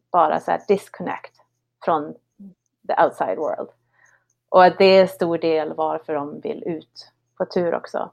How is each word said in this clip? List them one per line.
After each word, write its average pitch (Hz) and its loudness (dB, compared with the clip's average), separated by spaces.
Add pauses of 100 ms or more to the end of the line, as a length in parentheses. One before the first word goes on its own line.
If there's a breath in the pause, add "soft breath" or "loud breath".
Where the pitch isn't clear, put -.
(120)
bara 165 2
så - -6
här 165 -2
disconnect - -4 (540)
från 156 -2 (720)
the - 0
outside 131 -2
world. - -6 (800)
Och 185 6
att 180 4
det 196 6
är 190 8
en 180 4
stor 170 -2
del 160 -2
varför 156 -4
de 147 -6
vill 151 -8
ut - -12 (260)
på 185 -4
tur 175 -2
också. - -8